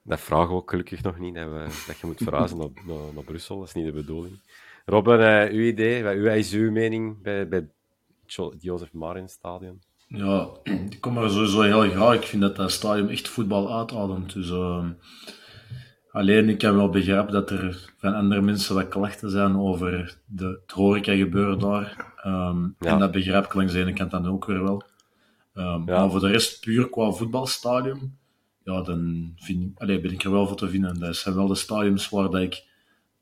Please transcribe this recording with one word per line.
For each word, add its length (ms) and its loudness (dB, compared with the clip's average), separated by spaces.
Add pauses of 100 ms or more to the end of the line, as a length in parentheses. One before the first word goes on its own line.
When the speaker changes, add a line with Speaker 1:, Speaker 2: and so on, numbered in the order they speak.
Speaker 1:
Dat 180 -6
vragen 280 2
we 60 -2
ook 160 -4
gelukkig 320 -6
nog 160 -4
niet, 160 -8
dat 140 -8
we, 180 -8 (200)
dat 120 -12
je 80 -10
moet 160 -8
verhuizen 360 -2
naar, 100 -6 (180)
naar, 280 -10
naar 100 -14
Brussel. 340 -12
Dat 100 -14
is 60 -20
niet 100 -4
de 80 -6
bedoeling. 480 -10 (440)
Robin, 360 6
eh, 320 8
uw 80 0
idee, 440 2
wat, 140 0
wat 180 2
is 160 0
uw 180 2
mening 520 -2
bij, 260 -4
bij 100 0
het 100 -6 (580)
Jo-, 240 -10
het 120 -20
Jozef 300 -10
Marin 360 -12
Stadion? 520 -16 (280)
Speaker 2:
Ja, 400 0 (140)
ik 380 -6
kom 180 -2
er 120 2
sowieso 300 4
heel 300 6
graag. 240 6
Ik 80 0
vind 200 0
dat 140 2
dat 160 -2
stadion 360 0
echt 200 -6
voetbal 500 -2
uitademt. 540 -6
Dus, 180 -6
ehm, 400 -2 (1200)
alleen, 380 6
ik 100 2
kan 180 4
wel 140 6
begrijpen 420 2
dat 180 0
er 460 -6
van 180 -2
andere 260 2
mensen 340 2
wat 140 0
klachten 420 -6
zijn 260 2
over 680 -2
de, 360 -6
het 80 -20
horeca 460 2
gebeuren 420 2
daar. 580 -4
Ehm, 460 -2 (160)
Speaker 1:
Ja. 140 0
Speaker 2:
en 60 4
dat 140 4
begrijp 320 2
ik 100 -10
langs 180 2
de 80 2
ene 120 0
kant 180 -4
dan 160 -2
ook 180 -2
weer 180 -2
wel. 200 -2 (720)
Ehm, 340 -4
Speaker 1:
Ja. 120 4
Speaker 2:
maar 100 4
voor 100 2
de 100 4
rest, 300 0
puur 300 0
qua 200 0
voetbalstadion, 1080 -4 (460)
ja, 180 -4
dan 540 -4
vind 260 -6
ik, 200 -8
allee, 180 0
ben 120 -4
ik 120 -6
er 60 -2
wel 160 2
voor 100 -4
te 120 -4
vinden. 320 -2
Dat 160 -4
zijn 180 -4
wel 120 2
de 80 2
stadiums 540 0
waar 220 0
dat 120 0
ik 260 -6 (540)